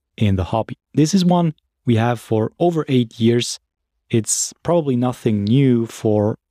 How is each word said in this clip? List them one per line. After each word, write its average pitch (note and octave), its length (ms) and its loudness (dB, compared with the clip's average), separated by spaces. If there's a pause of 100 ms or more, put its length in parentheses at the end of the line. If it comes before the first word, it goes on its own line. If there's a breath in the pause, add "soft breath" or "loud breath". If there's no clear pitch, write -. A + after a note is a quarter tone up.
(180)
in G2+ 180 2
the F#2 80 -2
hobby. - 320 -4 (160)
This D3+ 220 2
is F#3 100 2
one F3 300 0 (320)
we A#2+ 100 2
have A#2 240 0
for A2 380 -2
over E3 300 0
eight B2 300 0
years. A#2 400 0 (520)
It's - 420 -2 (100)
probably D#3 340 0
nothing B2 480 -2
new A#2+ 420 2
for G#2+ 500 -2 (140)